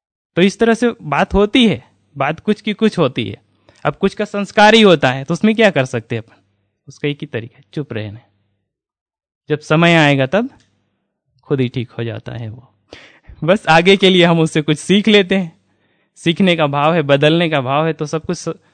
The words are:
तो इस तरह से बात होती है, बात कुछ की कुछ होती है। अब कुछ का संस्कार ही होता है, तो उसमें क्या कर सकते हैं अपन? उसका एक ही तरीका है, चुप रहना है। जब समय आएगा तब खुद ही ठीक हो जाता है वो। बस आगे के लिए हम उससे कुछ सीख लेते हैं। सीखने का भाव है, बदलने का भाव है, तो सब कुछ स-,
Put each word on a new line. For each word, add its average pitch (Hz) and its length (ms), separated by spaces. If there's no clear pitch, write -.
तो 170 60
इस 196 180
तरह 226 140
से 233 280
बात 156 320
होती 208 340
है, - 240
बात 143 220
कुछ - 220
की 214 120
कुछ 220 240
होती 123 320
है। - 120
अब 151 100
कुछ - 180
का 208 120
संस्कार 208 480
ही 226 80
होता 156 300
है, 135 120
तो 170 100
उसमें 214 220
क्या 220 140
कर 135 160
सकते 120 300
हैं 107 80
अपन? - 120
उसका 147 200
एक 147 140
ही 151 60
तरीका 117 300
है, - 60
चुप 143 200
रहना 107 260
है। - 100
जब 147 100
समय 170 360
आएगा 143 300
तब 214 240
खुद 135 180
ही 123 80
ठीक 120 220
हो 117 120
जाता 113 280
है 117 180
वो। 120 240
बस 180 240
आगे 175 300
के 185 120
लिए 180 160
हम 170 140
उससे 160 220
कुछ 147 160
सीख 202 300
लेते 196 280
हैं। 175 260
सीखने 175 400
का 156 120
भाव 143 260
है, 170 80
बदलने 151 480
का 147 120
भाव 139 260
है, 160 60
तो 151 120
सब 156 200
कुछ 175 120
स-, - 220